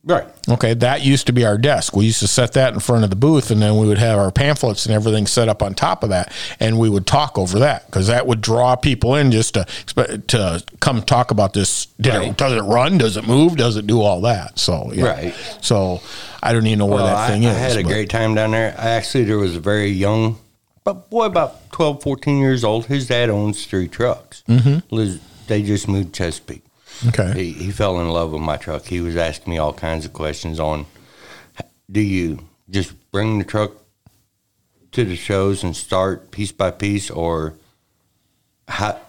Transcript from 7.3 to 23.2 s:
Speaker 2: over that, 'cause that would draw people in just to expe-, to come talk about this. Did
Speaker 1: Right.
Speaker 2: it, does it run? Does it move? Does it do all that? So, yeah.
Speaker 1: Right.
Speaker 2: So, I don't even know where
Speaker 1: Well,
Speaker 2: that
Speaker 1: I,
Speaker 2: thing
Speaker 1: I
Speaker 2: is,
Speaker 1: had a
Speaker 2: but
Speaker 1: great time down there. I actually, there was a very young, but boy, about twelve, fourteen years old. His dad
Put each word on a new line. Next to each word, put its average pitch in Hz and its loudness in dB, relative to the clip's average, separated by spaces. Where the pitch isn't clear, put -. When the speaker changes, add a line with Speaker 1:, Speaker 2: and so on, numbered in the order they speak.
Speaker 2:
over 95 0
that, 135 0
'cause 95 0
that 113 2
would 110 0
draw 123 2
people 127 0
in 139 4
just 110 0
to 92 0
expe-, - -4
to 92 0
come 120 0
talk 120 2
about 104 2
this. - -2
Did 117 2
Speaker 1:
Right. 107 -2
Speaker 2:
it, - -6
does 135 0
it 110 0
run? 123 2
Does 110 2
it 104 -6
move? 151 4
Does 117 2
it 104 -4
do 113 4
all 95 2
that? 110 -2
So, 76 -2
yeah. 127 0
Speaker 1:
Right. - -4
Speaker 2:
So, 95 0
I 117 0
don't 113 2
even 107 2
know 101 2
where 104 2
Speaker 1:
Well, 110 2
Speaker 2:
that 104 2
Speaker 1:
I, 110 0
Speaker 2:
thing 110 0
Speaker 1:
I 117 2
Speaker 2:
is, 104 0
Speaker 1:
had 127 -2
a 101 -2
Speaker 2:
but 85 0
Speaker 1:
great 104 -2
time 110 0
down 110 0
there. 110 -2
I 113 -2
actually, 117 0
there 107 0
was 87 -2
a - -8
very 104 0
young, 110 0
but 190 -6
boy, 226 0
about 175 -4
twelve, 147 -2
fourteen 139 -2
years 131 2
old. 110 0
His 135 -4
dad 120 0